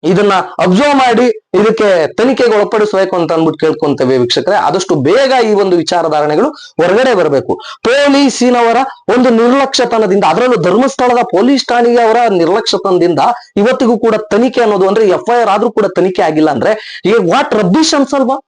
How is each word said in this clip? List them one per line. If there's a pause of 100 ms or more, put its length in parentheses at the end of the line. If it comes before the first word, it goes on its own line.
ಇದನ್ನ
ಅಬ್ಸರ್ವ್
ಮಾಡಿ (120)
ಇದಕ್ಕೆ
ತನಿಖೆಗೆ
ಒಳಪಡಿಸಬೇಕು
ಅಂತ
ಅಂದ್ಬಿಟ್ಟು
ಕೇಳ್ಕೊಂತೇವೆ
ವೀಕ್ಷಕರೇ.
ಆದಷ್ಟು
ಬೇಗ (140)
ಈ
ಒಂದು
ವಿಚಾರಧಾರಣೆಗಳು
ಹೊರಗಡೆ
ಬರಬೇಕು. (240)
ಪೊಲೀಸಿನವರ (400)
ಒಂದು
ನಿರ್ಲಕ್ಷ್ಯತನದಿಂದ,
ಅದರಲ್ಲೂ
ಧರ್ಮಸ್ಥಳದ
ಪೊಲೀಸ್
ಠಾಣೆಗೆ
ಅವರ (120)
ನಿರ್ಲಕ್ಷ್ಯತನದಿಂದ (380)
ಇವತ್ತಿಗೂ
ಕೂಡ
ತನಿಖೆ
ಅನ್ನೋದು,
ಅಂದ್ರೆ
ಎಫ್
ಐ
ಆರ್
ಆದ್ರೂ
ಕೂಡ
ತನಿಖೆ
ಆಗಿಲ್ಲ
ಅಂದ್ರೆ
ಈ
what
rubbish
ಅನ್ಸಲ್ವಾ?